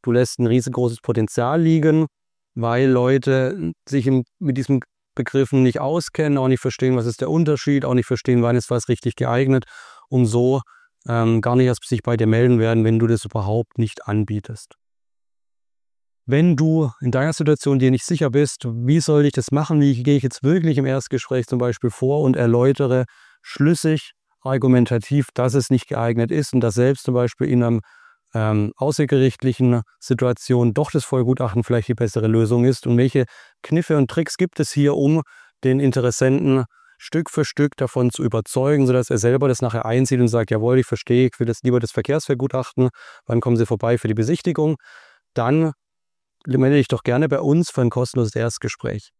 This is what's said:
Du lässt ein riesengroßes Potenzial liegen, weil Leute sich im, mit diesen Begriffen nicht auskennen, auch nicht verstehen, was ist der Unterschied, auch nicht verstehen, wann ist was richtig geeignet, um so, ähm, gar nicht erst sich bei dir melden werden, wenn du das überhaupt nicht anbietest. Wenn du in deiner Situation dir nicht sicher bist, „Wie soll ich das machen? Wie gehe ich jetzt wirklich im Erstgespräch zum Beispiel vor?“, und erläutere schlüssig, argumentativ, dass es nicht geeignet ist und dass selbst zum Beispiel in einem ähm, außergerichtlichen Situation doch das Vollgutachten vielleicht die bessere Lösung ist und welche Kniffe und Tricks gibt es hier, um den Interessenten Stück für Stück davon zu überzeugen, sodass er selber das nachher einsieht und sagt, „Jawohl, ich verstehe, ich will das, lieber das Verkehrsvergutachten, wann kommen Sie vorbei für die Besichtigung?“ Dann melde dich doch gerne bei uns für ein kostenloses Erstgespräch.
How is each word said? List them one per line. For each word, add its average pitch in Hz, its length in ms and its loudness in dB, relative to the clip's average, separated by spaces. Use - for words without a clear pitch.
Du 120 120 -2
lässt 123 260 0
ein 120 80 0
riesengroßes 120 560 -2
Potenzial 120 580 -2
liegen, 160 460 2
weil 120 340 0
Leute 131 840 0
sich 135 200 -2
im, 131 180 2
mit 139 180 -2
diesen 131 240 0
Begriffen 135 480 0
nicht 127 160 0
auskennen, 147 580 -2
auch 131 80 0
nicht 131 140 2
verstehen, 127 360 -2
was 117 80 -2
ist 117 160 -4
der 131 100 -4
Unterschied, 147 540 0
auch 127 100 -2
nicht 123 120 2
verstehen, 123 360 0
wann 120 120 2
ist 120 160 -2
was 123 180 -4
richtig 120 280 -4
geeignet, 123 480 0
um 127 160 2
so, 123 360 2
ähm, 113 320 0
gar 120 160 0
nicht 127 100 4
erst 123 200 -2
sich 120 160 -2
bei 120 140 -2
dir 110 120 2
melden 120 320 4
werden, 113 240 2
wenn 113 160 2
du 117 80 2
das 113 160 -2
überhaupt 107 520 -4
nicht - 300 -4
anbietest. 104 680 -6
Wenn 160 280 4
du 156 460 2
in 123 100 -2
deiner 135 220 0
Situation 143 480 0
dir 131 100 4
nicht 127 140 0
sicher 151 260 -2
bist, 139 360 -2
„Wie 123 340 0
soll 147 260 2
ich 143 60 2
das - 180 -4
machen? 147 300 0
Wie 139 200 2
gehe 143 160 2
ich 127 60 0
jetzt 127 220 -6
wirklich 160 340 2
im 135 80 0
Erstgespräch 131 640 -4
zum 127 100 -2
Beispiel 120 320 -2
vor?“, 139 320 -2
und 131 140 2
erläutere 127 680 2
schlüssig, 156 720 0
argumentativ, 127 920 2
dass 123 200 0
es 135 160 0
nicht 127 180 0
geeignet 117 420 -2
ist 151 240 -4
und 127 60 4
dass 117 140 0
selbst 127 280 0
zum 127 120 -2
Beispiel 123 340 -2
in 123 160 2
einem 117 160 0
ähm, 107 420 0
außergerichtlichen 131 1080 0
Situation 123 760 0
doch 147 160 -2
das 143 140 -4
Vollgutachten 120 600 -2
vielleicht 120 240 -2
die 120 60 0
bessere 110 320 -2
Lösung 113 380 2
ist 127 220 0
und 120 100 2
welche 127 280 2
Kniffe 160 340 0
und 135 140 2
Tricks - 260 -4
gibt 180 240 -2
es 151 120 -2
hier, 143 240 2
um 147 260 2
den 131 160 2
Interessenten 131 840 0
Stück - 320 -6
für 151 140 -2
Stück - 320 -2
davon 123 340 -2
zu - 120 -8
überzeugen, 131 640 0
sodass 127 240 2
er - 80 0
selber 127 300 2
das 127 140 0
nachher 113 240 -4
einsieht 127 340 0
und 120 80 4
sagt, 113 220 0
„Jawohl, 117 280 2
ich 127 80 0
verstehe, 123 400 0
ich - 140 -4
will 120 60 -2
das, 117 160 -6
lieber 123 180 2
das 113 120 -6
Verkehrsvergutachten, 131 960 -2
wann 117 140 0
kommen 120 160 0
Sie 113 100 2
vorbei 117 300 0
für 117 120 -4
die 110 60 0
Besichtigung?“ 151 600 -2
Dann 147 400 0
melde 131 300 2
dich 139 120 2
doch 123 140 -2
gerne 135 260 0
bei 139 120 -2
uns 160 300 0
für - 100 -4
ein 120 100 2
kostenloses 123 440 -2
Erstgespräch. 113 840 -6